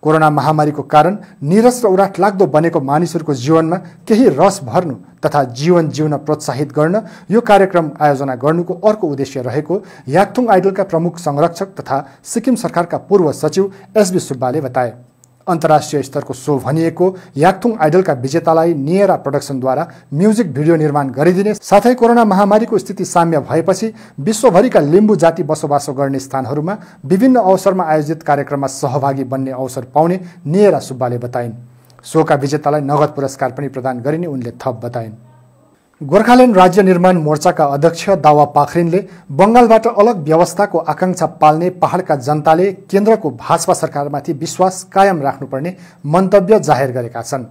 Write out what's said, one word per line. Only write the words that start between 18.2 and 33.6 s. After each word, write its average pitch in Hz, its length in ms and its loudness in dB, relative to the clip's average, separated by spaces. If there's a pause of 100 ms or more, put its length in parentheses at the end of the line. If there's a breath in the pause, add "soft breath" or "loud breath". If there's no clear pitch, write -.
नियरा 170 420 0
प्रोडक्सनद्वारा 135 680 -4 (280 loud breath)
म्युजिक 202 400 0
भिडियो 151 220 2
निर्माण 147 340 0
गरिदिने 180 440 -2
साथै 208 400 2
कोरोना 233 300 2
महामारीको 208 540 2
स्थिति 190 260 -6
साम्य 165 360 0
भएपछि 175 520 -2 (280 loud breath)
विश्वभरिका 214 600 2
लिम्बू 196 360 4
जाति 165 260 0
बसोबासो 147 500 -4
गर्ने 135 260 -4
स्थानहरूमा 135 580 -6 (280 loud breath)
विभिन्न 208 320 4
अवसरमा 190 480 2
आयोजित 156 380 -2
कार्यक्रममा 139 440 -2
सहभागी 139 580 -4
बन्ने 131 260 -6
अवसर 127 340 -8 (100)
पाउने 170 260 0 (260 loud breath)
नियरा 180 320 4
सुब्बाले 123 400 -6
बताइन्। 120 340 -8 (520 soft breath)
सोका 160 320 2
विजेतालाई 143 440 -2
नगद 143 320 0
पुरस्कार 131 400 -6
पनि 139 160 -8